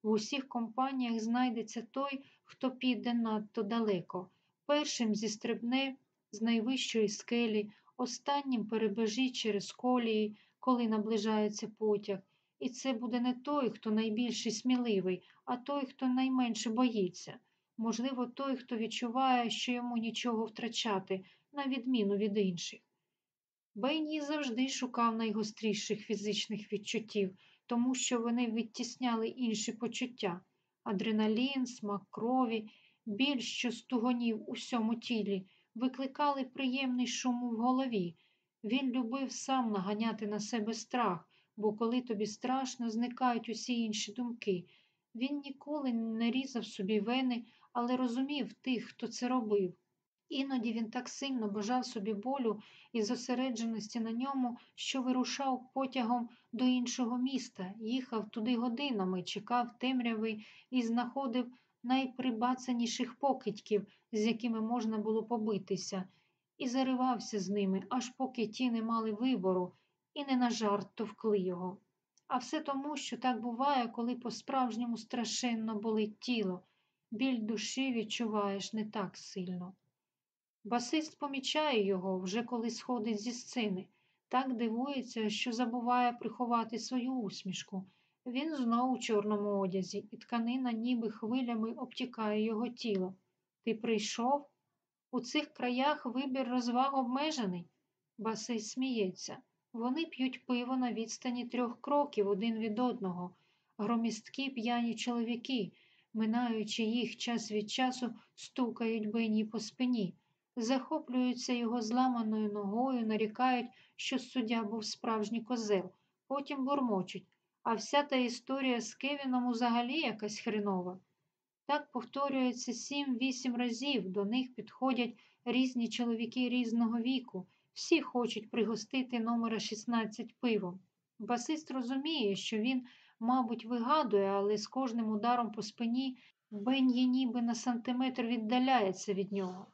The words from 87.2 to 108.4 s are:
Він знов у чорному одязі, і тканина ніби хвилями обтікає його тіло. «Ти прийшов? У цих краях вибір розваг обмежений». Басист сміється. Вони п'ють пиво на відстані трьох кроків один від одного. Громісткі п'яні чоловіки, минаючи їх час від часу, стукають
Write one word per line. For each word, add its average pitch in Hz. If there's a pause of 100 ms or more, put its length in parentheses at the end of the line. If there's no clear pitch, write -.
Він 285
знов 247
у 247
чорному 208
одязі, 196
і -
тканина 240
ніби 226
хвилями 233
обтікає 226
його 226
тіло. 190 (480)
«Ти 226
прийшов? 226 (640)
У 247
цих 294
краях 262
вибір 262
розваг 254
обмежений». 254 (500)
Басист 214
сміється. 226 (360)
Вони 254
п'ють 254
пиво 247
на 247
відстані 240
трьох 240
кроків 285
один 220
від 220
одного. 185 (420)
Громісткі 226
п'яні 240
чоловіки, 233 (420)
минаючи 220
їх 226
час 226
від 208
часу, 254 (200)
стукають 226